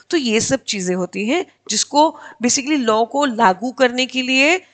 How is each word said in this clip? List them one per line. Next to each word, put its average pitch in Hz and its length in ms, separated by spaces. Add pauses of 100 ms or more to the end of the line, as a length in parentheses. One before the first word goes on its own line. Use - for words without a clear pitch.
(100)
तो 349 60
ये 233 240
सब - 240
चीज़ें 180 300
होती 185 320
हैं 302 180 (260)
जिसको 285 380 (340)
basically 269 380
लॉ 226 260
को 277 200
लागू 220 480
करने 254 320
के 254 160
लिए 269 380 (140)